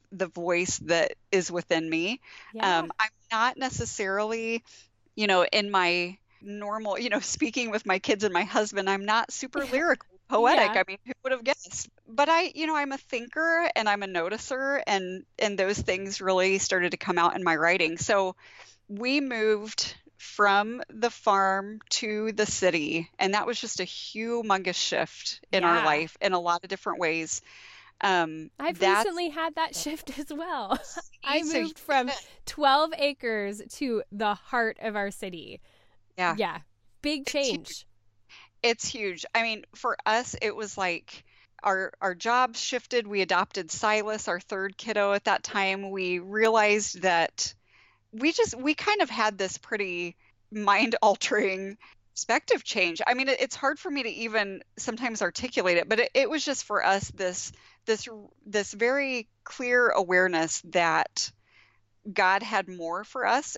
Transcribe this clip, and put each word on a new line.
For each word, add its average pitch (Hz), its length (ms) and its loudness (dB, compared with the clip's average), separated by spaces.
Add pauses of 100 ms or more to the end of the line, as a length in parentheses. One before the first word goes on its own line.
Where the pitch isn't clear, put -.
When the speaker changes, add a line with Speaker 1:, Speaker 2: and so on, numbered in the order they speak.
(120)
Speaker 1:
the 185 160 -4
voice 175 520 -2
that 165 340 2 (180)
is 180 180 2
within 165 400 -2
me. 175 300 -2 (340)
Speaker 2:
Yeah. 196 260 2
Speaker 1:
Um, 160 200 2
I'm 220 100 2 (220)
not 233 240 2
necessarily, 226 1080 -2 (540)
you 214 100 0
know, 185 180 6
in 202 260 2
my 180 480 2 (240)
normal, 208 560 -6
you 240 100 -4
know, 302 120 2
<laughs> - 0 -
speaking 240 500 -2
with 214 160 -2
my 190 120 2
kids 208 260 0
and 196 100 0
my 180 100 2
husband, 208 440 0
I'm 196 180 0
not 220 260 0
super 277 320 -6
Speaker 2:
<laughs> 254 80 -4
Speaker 1:
lyrical, 311 340 2 (220)
poetic. 226 460 6
Speaker 2:
Yeah. 190 60 6
Speaker 1:
I 190 60 2
mean, 190 180 -10
who 254 80 -10 (120)
would 262 80 -2
have 247 120 -2
guessed? - 460 -4 (160)
But 285 220 2
I, 330 260 4
you 311 120 -4
know, 311 100 0
I'm 285 160 -2
a 269 60 -6
thinker, 320 800 0
and 214 120 2
I'm 202 140 2
a 196 40 -4
noticer, 233 800 -2
and, 190 380 -2 (140)
and 202 200 0
those 196 200 0
things 196 420 -4
really 190 380 2
started 175 340 0
to 185 40 -4
come 175 220 -2
out 170 180 4
in 185 80 -4
my 165 120 4
writing. 170 420 2
So 196 380 2 (520)
we 247 320 0
moved 220 760 0 (240)
from 208 680 2
the 226 220 0
farm 196 680 2 (100)
to 214 420 -2
the 208 140 2
city, 165 720 0
and 196 160 2
that 208 120 0
was 240 140 -4
just - 200 -6
a 185 40 -4
humongous 214 920 -2
shift - 640 -4 (120)
in 185 120 4
our 170 140 6
Speaker 2:
Yeah. 165 60 2
Speaker 1:
life 156 360 0
in 196 120 2
a 180 80 2
lot 175 220 0
of 190 80 -16
different 190 300 -6
ways. 160 420 -2 (580)
Um, 165 580 0
Speaker 2:
I've 285 200 -4
Speaker 1:
that's 392 260 4
Speaker 2:
recently 349 260 -4
had 320 260 -4
that 320 200 -2
<laughs> - 80 -6
shift 294 340 -8
as 294 140 -10
well. 277 460 -4 (240)
<laughs> - 220 -20
I 294 180 0
Speaker 1:
So 320 180 0
Speaker 2:
moved 320 180 -6
from 269 300 2
Speaker 1:
yeah. 277 60 -4 (320)
Speaker 2:
twelve 294 500 4
acres 220 640 -2 (140)
to 240 260 -2 (100)
the 208 220 0
heart 226 460 -2
of 214 160 -4
our 202 140 -2
city. 180 500 -12 (580)
Speaker 1:
Yeah. 175 200 2
Speaker 2:
Yeah. 170 200 -2 (440)
Big 294 200 -2
Speaker 1:
It's - 100 -6
huge. 277 160 2
Speaker 2:
change. - 380 -6 (760)
Speaker 1:
It's 233 240 2
huge. 202 380 -6 (100)
I 226 80 2
mean, 226 220 -4 (100)
for - 300 -2
us, 233 380 0
it 208 120 -2
was 214 220 -8
like 180 480 -4 (380)
our, 190 300 0 (100)
our 185 120 0
jobs 240 460 0
shifted. 240 460 -2
We 202 160 -2
adopted 180 480 0
Silas, 214 580 -2
our 175 120 -2
third 196 360 -6
kiddo 208 380 0
at 202 100 -2
that - 180 2
time. 196 480 -4
We 185 280 -4
realized 208 840 2
that 170 520 0 (580)
we 254 200 0
just, 440 220 0
we 262 200 -2
kind 415 260 0
of 302 80 2
had 214 300 0
this 190 180 -4
pretty 180 600 -6 (360)
mind-altering 202 1200 2 (380)
perspective - 500 0
change. 175 420 0
I 247 80 4
mean, 269 140 -2
it, 269 120 2
it's 277 160 -2
hard 285 220 -2
for - 120 -10
me 285 120 -4
to 233 80 -6
even 214 520 -4 (140)
sometimes 226 460 -6
articulate 180 560 0
it, 165 100 2
but 220 120 2
it, - 140 0
it 269 160 4
was 294 140 -2
just 277 200 -4
for - 200 0
us 196 280 2
this, 180 400 -6 (340)
this, 220 200 -2 (400)
this 208 260 -2
very 247 560 0 (160)
clear 247 440 2
awareness 180 800 2
that 165 640 0 (840)
God 190 300 4
had 208 260 -2
more 175 360 -6
for 247 220 -4
us, 240 320 2